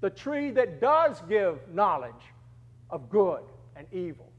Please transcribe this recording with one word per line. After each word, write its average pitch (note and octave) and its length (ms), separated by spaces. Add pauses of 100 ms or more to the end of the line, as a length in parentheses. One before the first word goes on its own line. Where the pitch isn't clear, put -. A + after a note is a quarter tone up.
the G3 80
tree C#4+ 420
that A#3 300
does D4+ 480
give F#3+ 300 (140)
knowledge D#3+ 400 (760)
of C3+ 220
good F3+ 320 (340)
and C#3+ 160
evil F3 460